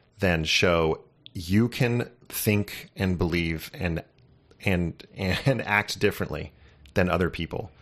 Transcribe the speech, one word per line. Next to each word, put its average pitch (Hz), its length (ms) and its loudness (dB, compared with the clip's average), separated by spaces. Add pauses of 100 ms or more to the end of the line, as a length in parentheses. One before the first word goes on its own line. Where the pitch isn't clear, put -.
(200)
than 85 240 4
show 82 560 2 (340)
you 98 360 2
can 120 400 0 (200)
think - 680 -2
and - 220 0
believe 82 560 -2
and, 82 300 -4 (600)
and, 87 460 0
<laughs> - 60 -20
and 95 480 0
act 101 360 0
differently 95 520 -2 (420)
than 90 160 4
other 85 200 2
people - 420 -6 (100)